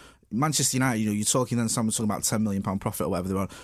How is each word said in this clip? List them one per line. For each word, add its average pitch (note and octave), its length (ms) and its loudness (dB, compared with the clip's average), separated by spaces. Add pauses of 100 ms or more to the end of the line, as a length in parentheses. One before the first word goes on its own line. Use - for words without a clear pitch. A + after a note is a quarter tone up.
(320)
Manchester C3+ 460 0
United, B2+ 220 2
you A2 60 0
know, G#2+ 60 2
you're G#2 120 0
talking B2 340 2
then, A#2 120 0
Sam A#2 160 0
was A2 100 0
talking A2 140 0
about G2 140 -2
ten A2 200 0
million G2 200 0
pound G2 180 -2
profit - 240 -2
or D2+ 40 0
whatever F2+ 200 0
they F#2+ 60 0
were. F#2+ 120 0 (160)